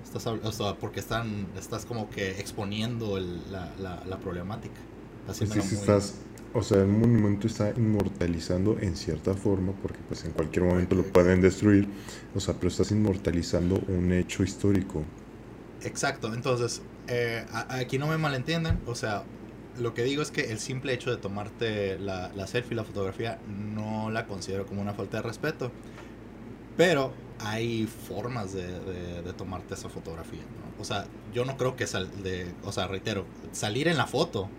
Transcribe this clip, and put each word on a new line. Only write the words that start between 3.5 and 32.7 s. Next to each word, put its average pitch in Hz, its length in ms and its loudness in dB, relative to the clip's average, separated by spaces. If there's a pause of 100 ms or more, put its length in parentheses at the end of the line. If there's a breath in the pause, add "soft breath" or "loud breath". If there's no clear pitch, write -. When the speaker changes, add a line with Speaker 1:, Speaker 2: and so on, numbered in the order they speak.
Speaker 1:
la, 90 260 -8
la, 90 280 -8
la 92 140 -4
problemática. 90 600 -6 (400)
Estás 82 180 -8
Speaker 2:
Pues 104 120 2
Speaker 1:
haciéndola 107 120 4
Speaker 2:
sí, 92 60 0
sí 117 80 2
Speaker 1:
muy 101 100 0
Speaker 2:
estás, 101 280 6 (380)
o 117 100 2
sea, 98 200 6
el 98 60 8
monumento 104 580 6
está 107 240 2
inmortalizando 95 1080 2
en 87 180 2
cierta 82 380 0
forma, 95 380 2
porque - 340 -6
pues - 180 -8
en 80 80 -4
cualquier 80 320 2
momento 90 320 6
lo 90 60 6
Speaker 1:
Ok. - 100 -2
Speaker 2:
pueden 90 280 8
destruir, 98 480 8 (460 loud breath)
o 101 60 0
sea, 85 140 0
pero - 140 0
estás 90 220 2
inmortalizando 92 1000 2
un 90 240 4
hecho 90 300 2
histórico. 98 600 2 (760)
Speaker 1:
Exacto, 131 540 -4
entonces, 120 480 0 (240)
eh, 117 460 0
a-, 120 240 -6
aquí 127 220 -2
no 143 100 0
me 160 100 2
malentiendan, 160 680 2
o 120 80 -2
sea, 104 340 -2 (480)
lo 117 180 -2
que - 80 0
digo 143 200 2
es 147 100 -2
que 131 180 -2
el 113 80 -4
simple 131 340 -4
hecho 123 180 -2
de 120 80 0
tomarte 101 840 -2
la, 92 340 -4
la 98 140 -4
selfie, 120 280 -2
la 113 80 -2
fotografía, 101 640 -4
no 107 640 -4
la 110 160 -2
considero 95 400 -4
como 101 160 -4
una 101 120 -4
falta 101 240 -4
de 107 40 -2
respeto, 123 500 -4 (1040 loud breath)
pero 147 440 4 (180)
hay 110 480 0
formas 104 680 -6
de, 90 280 -4
de, 87 420 -6
de 87 120 -8
tomarte 92 400 -8
esa 92 140 -10
fotografía, 82 540 -10 (140)
¿no? - 240 -14
O - 40 -8
sea, 101 260 -4 (220)
yo 120 120 0
no 135 120 -4
creo 127 200 0
que 113 100 0
sal-, 98 360 -4
de, 90 400 -4
o 98 100 -6